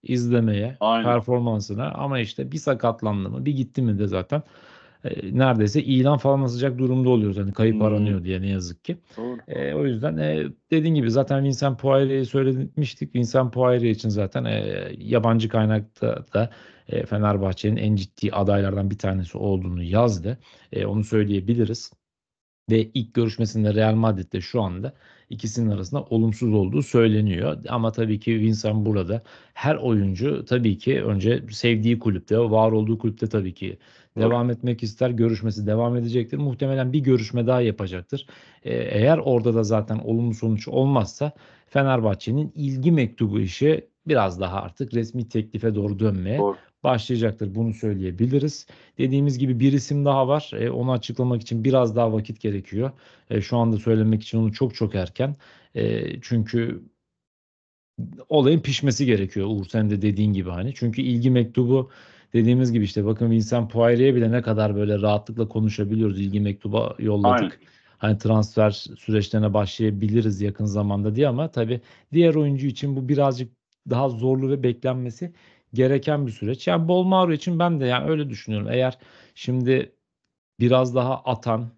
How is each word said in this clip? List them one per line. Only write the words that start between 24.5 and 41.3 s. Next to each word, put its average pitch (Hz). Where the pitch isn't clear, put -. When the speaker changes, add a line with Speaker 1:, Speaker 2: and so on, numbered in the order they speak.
Speaker 1:
anda 98
ikisinin 110
arasında 98
olumsuz 113
olduğu 107
söyleniyor. 107
Ama 113
tabii 110
ki 113
Vincent 107
burada 104
her 147
oyuncu 117
tabii 117
ki 131
önce 107
sevdiği 117
kulüpte, 107
var 110
olduğu 110
kulüpte 107
tabii 95
ki 92
Speaker 2:
Doğru. 110
Speaker 1:
devam 120
etmek 120
ister. 117
Görüşmesi 110
devam 117
edecektir. 120
Muhtemelen 135
bir 151
görüşme 120
daha 127
yapacaktır. 101
Ee, 117
eğer 120
orada 120
da 113
zaten 107
olumlu 113
sonuç 110
olmazsa 135